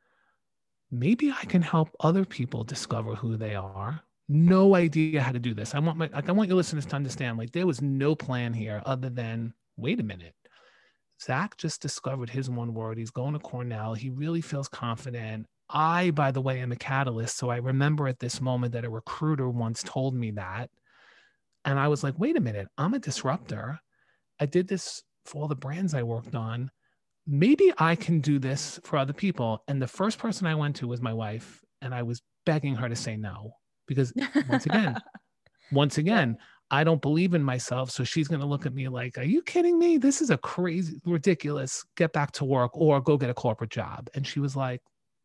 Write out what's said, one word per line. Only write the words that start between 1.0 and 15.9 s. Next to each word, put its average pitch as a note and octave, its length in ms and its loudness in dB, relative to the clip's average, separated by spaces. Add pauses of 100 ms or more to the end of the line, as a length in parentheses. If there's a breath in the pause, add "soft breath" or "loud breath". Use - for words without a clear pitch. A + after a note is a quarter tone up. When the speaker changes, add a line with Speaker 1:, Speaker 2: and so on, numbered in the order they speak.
Speaker 1:
I - 140 -8
can F#3 160 4
help D#3+ 380 0
other F#3 260 4
people B2 380 -6
discover A2 500 -6
who A2+ 240 -4
they G#2+ 160 -4
are." G2 480 -6 (260)
No F#3 460 8
idea D#3 480 4
how B2+ 100 0
to B2 80 -2
do A#2+ 140 -2
this. G#2+ 220 -6
I C#3+ 40 0
want D#3+ 200 0
my, D#3+ 120 -2
like, C#3+ 180 -4
I - 20 0
want G3+ 180 4
your F#3 80 4
listeners E3 300 0
to - 80 -4
understand, B2 420 -4
like, A2+ 140 -6
there F3+ 160 0
was C#3 140 0
no C#3 340 2
plan B2 380 -4
here G#2+ 340 -4
other C3 240 -4
than, A#2 420 -6 (240)
"Wait C3+ 220 -2
a A2+ 40 -2
minute. F2+ 320 -10 (840 soft breath)
Zach D3+ 360 -4
just - 260 -6
discovered B2+ 480 -6
his B2+ 180 -4
one A#2 240 -4
word. A2+ 240 -6
He's A2+ 140 -8
going C3+ 220 -4
to D3 60 -6
Cornell. A#2 540 -6
He A2+ 160 -6
really D3+ 320 -4
feels C#3 260 -6
confident." A2+ 760 -8 (240)
I, E3 400 2